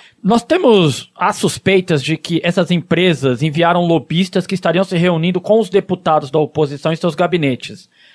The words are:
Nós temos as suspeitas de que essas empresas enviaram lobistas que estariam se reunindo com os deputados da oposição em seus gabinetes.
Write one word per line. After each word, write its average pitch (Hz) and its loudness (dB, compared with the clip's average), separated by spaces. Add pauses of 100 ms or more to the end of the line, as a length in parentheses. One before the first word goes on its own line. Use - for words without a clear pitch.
(240)
Nós 226 2
temos 220 2
as 202 -2
suspeitas 185 0
de 147 -4
que 165 -4
essas 175 0
empresas 156 0
enviaram 170 2
lobistas 170 0
que 190 -4
estariam 180 0
se 185 -4
reunindo 175 0
com 214 2
os 214 -2
deputados 175 0
da 156 0
oposição 147 -2
em - -2
seus 165 -2
gabinetes. 147 -2 (260)